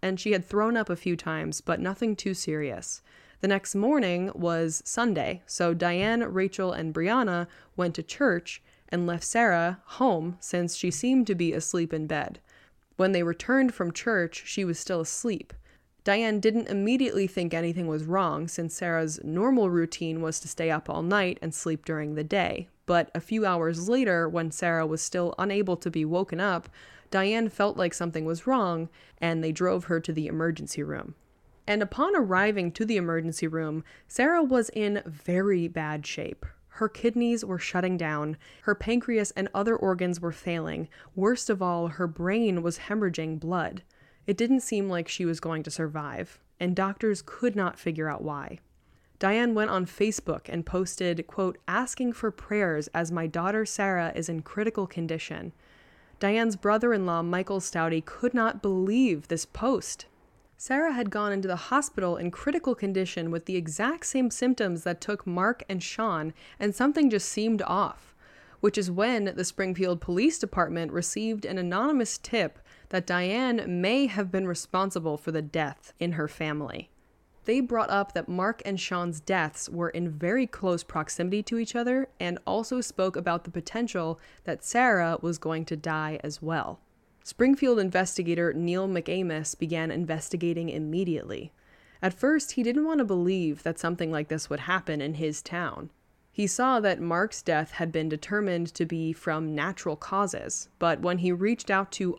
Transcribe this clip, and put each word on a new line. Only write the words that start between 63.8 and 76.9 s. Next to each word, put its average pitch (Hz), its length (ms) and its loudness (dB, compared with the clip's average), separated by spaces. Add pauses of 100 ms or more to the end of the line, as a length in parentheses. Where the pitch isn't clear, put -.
same 254 240 2
symptoms 208 540 0
that 175 160 -2
took 208 260 -6
Mark 185 440 0
and 180 120 -4
Sean, 165 520 -2 (240)
and 202 160 0
something 285 340 4
just 208 220 2
seemed 214 320 2
off, - 520 -2 (460)
which 202 160 4
is 185 140 0
when 202 460 0
the 180 80 -2
Springfield 185 580 0
Police 214 360 2
Department 170 540 -2
received 214 540 -2
an 190 120 -6
anonymous 214 600 0
tip - 400 -2 (320)
that 185 160 -2
Diane 190 720 0
may 240 260 4
have 196 240 -2
been 190 160 0
responsible 175 680 -2
for 156 140 -6
the 160 120 -2
death 147 560 -6
in 170 140 -2
her 151 160 -2
family. 151 640 -6 (560)